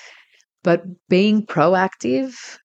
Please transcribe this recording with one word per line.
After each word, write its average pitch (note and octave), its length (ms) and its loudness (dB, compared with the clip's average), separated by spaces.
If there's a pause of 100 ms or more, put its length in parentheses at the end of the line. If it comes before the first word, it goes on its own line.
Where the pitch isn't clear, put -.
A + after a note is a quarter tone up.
(640)
But E3+ 200 0 (260)
being G#3+ 360 2
proactive, F#3+ 880 -2 (320)